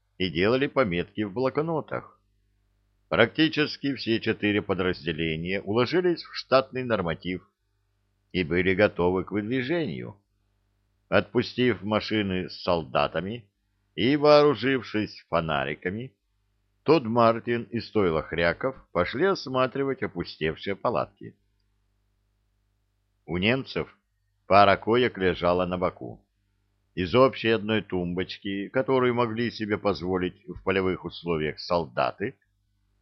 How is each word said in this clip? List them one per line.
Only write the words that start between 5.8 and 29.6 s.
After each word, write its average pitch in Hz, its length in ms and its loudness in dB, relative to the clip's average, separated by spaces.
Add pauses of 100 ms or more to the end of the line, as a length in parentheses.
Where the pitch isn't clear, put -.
в - 100 -18
штатный 127 500 0
норматив 92 640 -4 (880)
и 90 80 0
были 90 300 2
готовы 92 500 2
к 92 80 -10
выдвижению. 107 840 -4 (920)
Отпустив 113 760 0
машины 98 640 -2
с - 140 -18
солдатами 82 800 -2 (500)
и 127 220 2
вооружившись 135 1120 2
фонариками, 82 840 -2 (720)
Тодд 147 220 2
Мартин 117 640 2
и 117 80 -2
Стойло 87 440 2
Хряков 85 520 0 (160)
пошли 90 320 0
осматривать 135 800 -2
опустевшие 85 720 -6
палатки. - 580 -4 (1900)
У 82 120 -4
немцев 104 500 -2 (600)
пара 98 280 8
коек 117 420 0
лежала 90 480 2
на 90 120 -4
боку. 64 420 -6 (760)
Из 90 220 -2
общей 127 360 4
одной 107 320 0
тумбочки, 92 840 -4
которую 131 460 2
могли 117 360 0
себе 104 280 -4